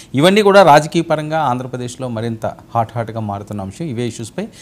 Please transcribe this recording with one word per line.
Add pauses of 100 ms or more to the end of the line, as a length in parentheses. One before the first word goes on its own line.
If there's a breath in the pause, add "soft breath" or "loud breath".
(140 loud breath)
ఇవన్నీ
కూడా
రాజకీయ
పరంగా
ఆంధ్రప్రదేశ్లో
మరింత
హాట్
హాట్గా
మారుతున్న
అంశం.
ఇవే
ఇష్యూస్పై (140)